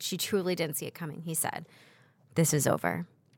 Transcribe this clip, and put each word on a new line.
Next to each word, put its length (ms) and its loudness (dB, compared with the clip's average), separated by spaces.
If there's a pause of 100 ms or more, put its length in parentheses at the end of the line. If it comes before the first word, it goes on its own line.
she 160 -4
truly 380 0
didn't 240 -2
see 80 -6
it 80 -10
coming. 280 -8
He 120 -6
said, 320 -4 (720)
"This 180 6
is 120 4
over." 400 0 (320)